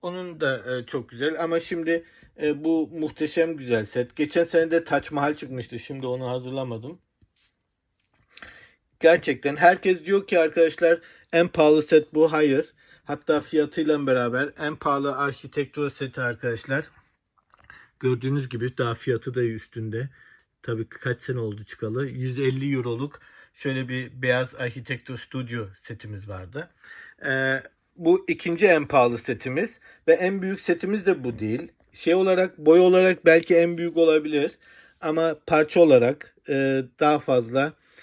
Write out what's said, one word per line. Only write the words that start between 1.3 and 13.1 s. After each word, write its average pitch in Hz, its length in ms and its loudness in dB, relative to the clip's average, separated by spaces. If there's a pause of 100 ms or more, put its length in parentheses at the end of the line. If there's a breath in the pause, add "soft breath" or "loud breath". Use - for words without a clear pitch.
ama 165 160 0
şimdi, 165 440 -4 (380 soft breath)
e, 151 220 -2
bu 160 240 0
muhteşem 156 680 -2
güzel 120 280 -2
set. 123 320 -6
Geçen 147 280 0
sene 165 260 0
de 165 140 0
Taç - 260 -4
Mahal 147 240 -2
çıkmıştı. 127 440 -12
Şimdi 135 280 -10
onu 127 220 -6
hazırlamadım. 127 720 -8 (2000 loud breath)
Gerçekten 151 560 2
herkes 180 480 4
diyor 196 220 0
ki 185 120 2
arkadaşlar 165 600 2 (320 soft breath)
en 170 160 2
pahalı 156 340 4
set 151 320 2
bu. 156 180 4
Hayır. 151 400 0 (320 soft breath)
Hatta 147 360 -2